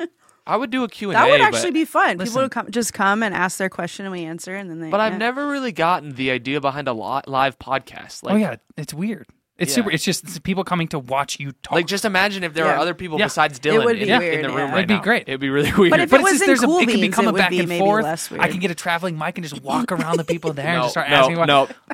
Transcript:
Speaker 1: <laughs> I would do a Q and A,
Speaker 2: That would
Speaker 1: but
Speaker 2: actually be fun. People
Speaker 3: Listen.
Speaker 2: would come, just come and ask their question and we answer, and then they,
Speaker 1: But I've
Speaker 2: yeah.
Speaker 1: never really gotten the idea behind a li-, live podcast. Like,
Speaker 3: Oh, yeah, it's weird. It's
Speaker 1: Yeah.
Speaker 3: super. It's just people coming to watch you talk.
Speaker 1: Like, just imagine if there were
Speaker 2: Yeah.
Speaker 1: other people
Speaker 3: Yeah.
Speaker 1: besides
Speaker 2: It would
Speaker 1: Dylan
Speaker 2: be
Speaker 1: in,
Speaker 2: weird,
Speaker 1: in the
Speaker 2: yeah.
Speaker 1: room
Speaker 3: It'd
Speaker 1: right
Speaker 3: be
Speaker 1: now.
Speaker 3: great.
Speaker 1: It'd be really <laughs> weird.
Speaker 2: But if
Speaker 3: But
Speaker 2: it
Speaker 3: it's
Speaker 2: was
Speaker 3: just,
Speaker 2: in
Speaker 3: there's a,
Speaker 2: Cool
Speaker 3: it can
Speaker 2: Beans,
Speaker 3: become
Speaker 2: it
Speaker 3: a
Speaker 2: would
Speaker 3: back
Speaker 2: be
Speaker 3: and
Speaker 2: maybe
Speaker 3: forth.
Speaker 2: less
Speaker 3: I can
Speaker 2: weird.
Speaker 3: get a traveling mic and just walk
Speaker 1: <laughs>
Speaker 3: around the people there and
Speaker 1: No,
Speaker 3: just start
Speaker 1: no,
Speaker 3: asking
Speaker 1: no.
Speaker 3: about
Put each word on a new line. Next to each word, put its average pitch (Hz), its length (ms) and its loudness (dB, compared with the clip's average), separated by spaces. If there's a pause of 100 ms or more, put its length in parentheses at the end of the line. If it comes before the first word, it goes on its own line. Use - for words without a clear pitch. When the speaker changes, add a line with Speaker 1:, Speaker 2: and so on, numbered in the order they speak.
Speaker 1:
<laughs> - 400 -20
I 170 100 0
would 240 140 -2
do 254 140 0
a 214 40 -2
Q 202 220 -6
and 226 80 4
A, - 20 8
Speaker 2:
That 294 100 6
would 587 100 4
Speaker 1:
but 427 140 4
Speaker 2:
actually 349 180 0
be 320 120 0
fun. 339 280 2
People 180 140 -4
Speaker 3:
Listen. 240 160 -2
Speaker 2:
would 269 100 -2
come, 226 180 -6
just 226 240 -2
come 202 280 2
and 202 120 -2
ask 180 240 -2
their 190 100 -2
question 185 380 -8
and 190 60 -10
we 175 120 -8
answer, 170 300 -10
and 196 160 -10
then 165 100 -10
they, 160 80 -10
Speaker 1:
But 196 120 0
I've 214 140 0
Speaker 2:
yeah. 208 40 -6
Speaker 1:
never 254 300 -2
really 262 240 -4
gotten 160 420 0
the 131 160 -2
idea 127 320 -2
behind 139 260 -4
a 123 60 0
li-, 113 320 -4
live 135 320 0
podcast. - 640 -8
Like, - 120 0
Speaker 3:
Oh, - 20 4
yeah, 170 200 0 (220)
it's 151 160 -10
weird. 196 320 -8 (320)
It's 175 140 -2
Speaker 1:
Yeah. - 20 -2
Speaker 3:
super. 226 160 0
It's 156 140 -2
just 165 380 -4
people 190 220 -2
coming 170 240 -2
to 160 100 -4
watch 135 400 -4
you 143 140 -8
talk. - 220 -8
Speaker 1:
Like, 170 120 2
just 190 200 -4
imagine 190 380 0
if 156 100 -6
there 160 100 0
were 156 60 4
Speaker 2:
Yeah. 143 100 2
Speaker 1:
other 170 140 0
people 175 240 -8
Speaker 3:
Yeah. 208 80 2
Speaker 1:
besides 151 360 0
Speaker 2:
It 147 100 0
would 226 260 4
Speaker 1:
Dylan - 80 -4
Speaker 2:
be - 40 -2
Speaker 1:
in, 247 80 4
Speaker 2:
weird, 170 180 -2
Speaker 1:
in 156 80 -2
the 135 40 -2
Speaker 2:
yeah. 127 60 -4
Speaker 1:
room 139 140 -2
Speaker 3:
It'd 139 60 -4
Speaker 1:
right 180 140 0
Speaker 3:
be 208 60 2
Speaker 1:
now. 190 80 -2
Speaker 3:
great. 208 260 0
Speaker 1:
It'd 135 100 -4
be 135 120 -2
really 143 220 2
<laughs> - 40 -2
weird. 180 140 6
Speaker 2:
But - 100 6
if - 80 0
Speaker 3:
But 269 120 8
Speaker 2:
it - 20 0
Speaker 3:
it's 381 80 4
Speaker 2:
was - 20 4
Speaker 3:
just, 285 120 4
Speaker 2:
in - 20 4
Speaker 3:
there's 262 160 4
a, - 40 4
Speaker 2:
Cool 330 120 4
Speaker 3:
it 330 80 4
can - 80 -
Speaker 2:
Beans, 202 80 4
Speaker 3:
become 208 240 2
Speaker 2:
it - 20 4
Speaker 3:
a - 40 2
Speaker 2:
would 185 80 0
Speaker 3:
back 180 100 4
Speaker 2:
be 180 80 0
Speaker 3:
and 175 100 2
Speaker 2:
maybe 175 160 -2
Speaker 3:
forth. 208 200 2
Speaker 2:
less 160 280 -6
Speaker 3:
I - 40 -10
can - 40 -4 (120)
Speaker 2:
weird. 185 100 -4
Speaker 3:
get 185 80 0
a 165 40 -4
traveling 170 440 -4
mic 160 180 -6
and 175 100 -10
just 143 160 -12
walk 147 300 -2
Speaker 1:
<laughs> - 0 -
Speaker 3:
around 165 240 -4
the 165 80 -6
people 165 300 -4
there 139 120 -6
and 170 100 0
Speaker 1:
No, 127 80 0
Speaker 3:
just 123 80 -2
start 147 180 -2
Speaker 1:
no, 147 60 4
Speaker 3:
asking 165 200 6
Speaker 1:
no. 170 60 2
Speaker 3:
about 143 340 4 (180)